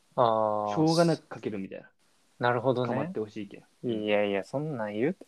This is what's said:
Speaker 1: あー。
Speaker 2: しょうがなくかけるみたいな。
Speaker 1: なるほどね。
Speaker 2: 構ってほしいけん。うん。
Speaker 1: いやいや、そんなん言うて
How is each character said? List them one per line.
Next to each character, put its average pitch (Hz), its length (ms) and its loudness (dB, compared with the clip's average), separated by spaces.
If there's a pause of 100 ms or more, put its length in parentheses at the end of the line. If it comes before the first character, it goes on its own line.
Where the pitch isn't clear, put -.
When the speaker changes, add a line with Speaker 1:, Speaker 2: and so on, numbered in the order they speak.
(160)
Speaker 1:
あ 139 60 4
ー。 107 520 2
Speaker 2:
し - 40 -2
ょ 160 160 4
う - 20 0
が 170 100 6
な 160 120 2
く - 100 -12
か - 120 -14
け 107 100 -6
る 107 80 -8
み 95 120 -8
た - 60 -14
い - 60 -14
な。 - 80 -20 (500)
Speaker 1:
な 120 120 2
る 120 100 0
ほ 127 120 2
ど 123 120 0
ね。 120 80 -2
Speaker 2:
構 123 100 -2
っ 185 80 -6
て 110 80 -6
ほ 107 80 -4
し 107 160 -10
い - 40 -14
け - 100 -18
ん。 - 60 -20 (200)
う 131 40 -4
ん。 120 40 -2
Speaker 1:
い 107 160 -2
や 104 180 4
い 101 60 0
や、 98 120 0
そ - 160 -6
ん 151 180 -6
な 107 100 -4
ん 104 60 -8
言 120 160 0
う 190 40 -2
て - 140 -20